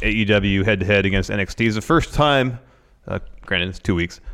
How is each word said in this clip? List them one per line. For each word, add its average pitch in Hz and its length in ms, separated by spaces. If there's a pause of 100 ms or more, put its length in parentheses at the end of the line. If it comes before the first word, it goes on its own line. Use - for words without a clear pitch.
A 107 80
E 107 160
W 98 380
head-to-head 98 420
against 95 240
N 101 100
X 95 140
T 113 120
is 110 100
the 107 60
first - 320
time, 135 460 (480)
uh, 95 120 (260)
granted 92 240
it's 92 100
two 101 160
weeks, 85 240 (140)